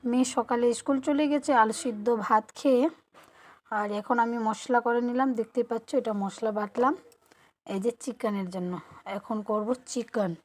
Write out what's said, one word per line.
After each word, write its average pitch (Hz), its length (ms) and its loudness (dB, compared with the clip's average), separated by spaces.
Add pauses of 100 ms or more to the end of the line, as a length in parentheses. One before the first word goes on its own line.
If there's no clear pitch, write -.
মেয়ে 247 200 2
সকালে 240 480 0
স্কুল 277 280 0
চলে 294 260 2
গেছে 285 260 2
আলু 220 200 6
সিদ্ধ 226 420 -2
ভাত - 400 0
খেয়ে। 269 340 4 (800)
আর 208 220 -2
এখন 208 280 -2
আমি 233 180 0
মশলা 226 420 0
করে 233 220 2
নিলাম, 247 320 0
দেখতেই 226 300 -2
পাচ্ছ, 226 320 -4
এটা 240 180 0
মশলা 202 380 -4
বাটলাম। 214 460 0 (680)
এই 196 140 -4
যে 233 200 -2
চিকেনের 202 500 -6
জন্য 180 300 -6 (260)
এখন 202 360 -6
করব 214 320 -2 (120)
চিকেন। 214 600 -4